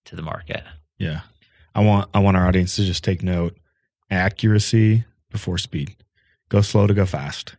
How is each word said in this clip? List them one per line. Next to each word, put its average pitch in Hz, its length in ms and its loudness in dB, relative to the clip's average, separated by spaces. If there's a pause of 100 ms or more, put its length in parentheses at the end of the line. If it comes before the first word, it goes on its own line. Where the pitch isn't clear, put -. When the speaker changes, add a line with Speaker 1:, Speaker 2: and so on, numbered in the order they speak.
Speaker 1:
to - 120 -18
the 82 40 -12
market. 78 420 -10 (360)
Speaker 2:
Yeah. 82 220 -6 (520)
I 113 100 -2
want, 101 300 2
I 104 60 2
want 98 180 4
our 90 80 4
audience 92 300 2
to 101 80 0
just 90 200 -2
take 92 200 -2
note, 87 320 -2 (560)
accuracy 107 920 2 (260)
before 90 260 -6
speed. - 380 -8 (540)
Go 104 120 2
slow 101 240 2
to 101 80 2
go 98 120 2
fast. 73 540 -8